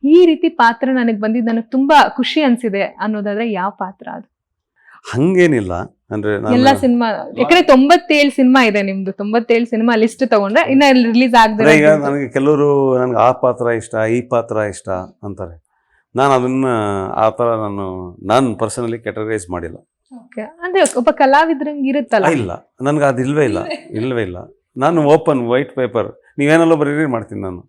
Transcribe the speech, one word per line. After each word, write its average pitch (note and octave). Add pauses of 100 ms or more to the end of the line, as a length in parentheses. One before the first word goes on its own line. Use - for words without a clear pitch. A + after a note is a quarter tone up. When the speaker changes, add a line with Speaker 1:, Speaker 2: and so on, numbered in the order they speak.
Speaker 1:
ಈ E4
ರೀತಿ E4
ಪಾತ್ರ A#3
ನನಗ್ A#3
ಬಂದಿದ್ದು A3+
ನನಗ್ A3+
ತುಂಬಾ C4+
ಖುಷಿ D4
ಅನ್ಸಿದೆ A#3
ಅನ್ನೋದಾದ್ರೆ G#3
ಯಾವ F#3+
ಪಾತ್ರ F#3+
ಅದು? - (800)
Speaker 2:
ಹಂಗೇನಿಲ್ಲ. C#3 (380)
ಅಂದ್ರೆ G#2
ನಾನು A#3
Speaker 1:
ಎಲ್ಲ B3+
ಸಿನಿಮಾ, A#3+
ಯಾಕಂದ್ರೆ E4
ತೊಂಬತ್ತೇಳು D4
ಸಿನಿಮಾ B3+
ಇದೆ G#3
ನಿಮ್ದು. G3
ತೊಂಬತ್ತೇಳು A3+
ಸಿನಿಮಾ A#3
ಲಿಸ್ಟ್ A3+
ತಗೊಂಡ್ರೆ A3
ಇನ್ನ C4+
ರಿಲೀಸ್ A#3+
ಆಗದೆ A3
Speaker 2:
ಅದೇ D#3
ಈಗ D3+
Speaker 1:
ಇರೋದು. D3+
Speaker 2:
ನನಗೆ C#3
ಕೆಲವರು C#3
ನನಗೆ B2+
ಆ A#2
ಪಾತ್ರ B2
ಇಷ್ಟ, A2+
ಈ A2+
ಪಾತ್ರ A#2
ಇಷ್ಟ G#2 (340)
ಅಂತಾರೆ. F2+ (520)
ನಾನು C3+
ಅದನ್ನ C3 (500)
ಆ A2
ಥರ A2+
ನಾನು, G2+
ನಾನು A#2+
personally A2+
categorize G#2+
ಮಾಡಿಲ್ಲ. E2+ (400)
Speaker 1:
ಓಕೆ. -
ಅಂದ್ರೆ E4+ (140)
ಒಬ್ಬ B3
ಕಲಾವಿದ್ರಂಗೆ D4
ಇರುತ್ತಲ್ಲ. A#3
Speaker 2:
ಇಲ್ಲ, A#2
ನನ್ಗೆ C#3+
ಅದು C3
ಇಲ್ವೇ C#3+
ಇಲ್ಲ, G2
Speaker 3:
ಇಲ್ವೇ -
Speaker 2:
ಇಲ್ವೇ B2
ಇಲ್ಲ. F2+ (400)
ನಾನು D3+
ಓಪನ್ D3
ವೈಟ್ B2+
ಪೇಪರ್, A#2 (160)
ನೀವೇನೆಲ್ಲ E3
ಬರೀರಿ D3
ಮಾಡ್ತೀನಿ A2+
ನಾನು. F#2